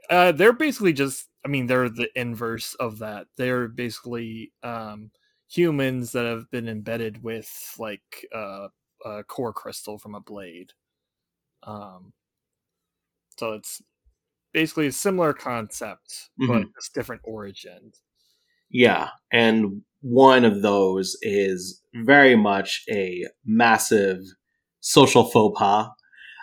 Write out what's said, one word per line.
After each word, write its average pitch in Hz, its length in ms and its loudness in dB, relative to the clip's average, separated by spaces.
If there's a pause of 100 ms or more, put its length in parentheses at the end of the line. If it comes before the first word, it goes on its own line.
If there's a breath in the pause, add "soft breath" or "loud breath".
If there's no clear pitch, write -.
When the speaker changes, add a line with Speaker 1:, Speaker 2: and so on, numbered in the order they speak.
Speaker 1:
uh, 180 240 4
they're 190 220 4
basically 240 400 0
just, 135 320 -4 (180)
I 139 40 -10
mean, 135 180 -4
they're 127 240 0
the 120 260 -6
inverse 117 600 -8
of 113 240 -8
that. 107 260 -14 (100)
They're 127 320 -2
basically, 117 840 -12 (100)
um, 110 480 -14 (380)
humans 135 640 -2
that 123 120 -4
have 117 260 -8
been 117 180 -8
embedded 113 540 -8
with, 113 260 -12 (300)
like, - 560 -14
uh, 101 340 -12 (360)
a 107 200 -12
core 120 280 -8
crystal - 460 -14
from 107 160 -18
a 101 60 -16
blade. 92 520 -18 (880)
Um, 101 500 -18 (1300)
so 113 140 -8
it's - 300 -16 (680)
basically 160 340 -2
a 131 60 -4
similar 180 400 -2
concept, - 1040 -12
but 131 80 -2
Speaker 2:
Mm-hmm. 113 300 0
Speaker 1:
it's - 140 -18
different 120 340 -10
origins. 104 760 -18 (680)
Speaker 2:
Yeah, 104 400 4 (220)
and 110 500 2 (180)
one 131 440 6
of 101 180 4
those 95 600 0
is 95 580 -2 (140)
very 131 420 6
much 101 540 0
a 92 360 -4 (180)
massive 107 760 2 (600)
social 131 440 6
faux 107 340 2
pas. 104 300 0 (540 soft breath)